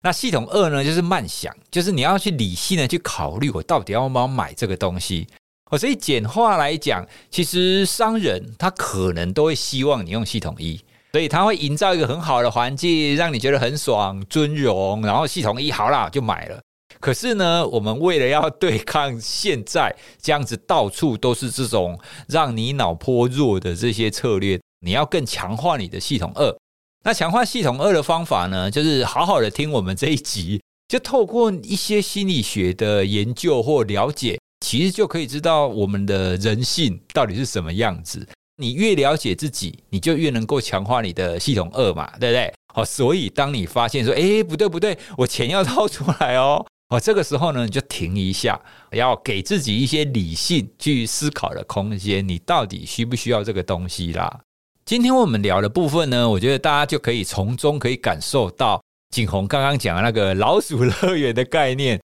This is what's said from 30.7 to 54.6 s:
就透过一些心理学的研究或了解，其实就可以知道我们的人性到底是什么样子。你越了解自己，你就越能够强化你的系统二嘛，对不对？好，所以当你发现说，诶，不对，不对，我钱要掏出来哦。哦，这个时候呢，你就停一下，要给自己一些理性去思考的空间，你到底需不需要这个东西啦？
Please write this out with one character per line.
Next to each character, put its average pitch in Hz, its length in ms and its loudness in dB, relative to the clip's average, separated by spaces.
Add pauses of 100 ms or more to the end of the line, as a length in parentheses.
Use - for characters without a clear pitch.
就 247 100 0
透 247 280 2
过 226 260 2 (100)
一 190 140 -4
些 208 240 0
心 196 260 -4
理 175 140 2
学 92 320 0
的 104 320 2
研 104 300 0
究 131 280 2
或 131 220 2
了 101 260 0
解， 123 280 -4 (260)
其 127 180 0
实 190 80 2
就 202 160 0
可 - 120 -4
以 156 80 -4
知 135 120 -8
道 151 280 2
我 107 200 0
们 101 200 0
的 95 300 2
人 107 280 0
性 120 340 0 (140)
到 139 140 2
底 92 80 -6
是 131 100 -4
什 101 180 -4
么 80 80 -6
样 92 320 -2
子。 - 240 -12 (300)
你 123 160 -6
越 196 220 2
了 143 200 4
解 113 200 -2
自 147 160 -4
己， - 280 -8 (120)
你 95 100 -2
就 160 160 2
越 151 140 0
能 113 160 -2
够 139 120 0
强 101 240 -2
化 117 200 0
你 92 100 -4
的 87 260 -2
系 135 160 0
统 90 200 0
二 113 180 2
嘛， 78 260 -6
对 120 120 0
不 117 40 4
对？ 120 200 0 (180)
好， 113 100 0
所 135 320 0
以 165 140 -4
当 143 240 -2
你 104 140 -2
发 117 200 0
现 127 160 -2
说， 117 120 2
诶， 202 280 2
不 160 140 -4
对， 208 100 2
不 170 140 -2
对， 202 160 0 (220)
我 127 80 2
钱 123 240 -2
要 190 120 2
掏 214 240 2
出 - 180 -6 (160)
来 127 160 2
哦。 139 280 2 (260)
哦， 123 100 2
这 220 140 2
个 185 100 2
时 - 100 -4
候 156 180 2
呢， 123 120 -2
你 110 60 -2
就 131 120 -2
停 90 320 -6
一 95 160 0
下， 104 300 -2 (320)
要 117 240 2
给 101 240 -4
自 190 180 0
己 113 160 0
一 131 120 2
些 151 180 0
理 101 300 -2
性 - 340 0 (100)
去 131 280 0
思 147 240 -4
考 - 240 -4
的 98 100 -8
空 104 340 -4
间， 98 300 0
你 87 120 -2
到 160 240 2
底 90 200 -10
需 117 220 -4
不 123 100 -2
需 117 140 -4
要 110 120 2
这 104 120 -4
个 92 80 -2
东 90 260 -4
西 87 240 -6
啦？ 87 280 -4 (440)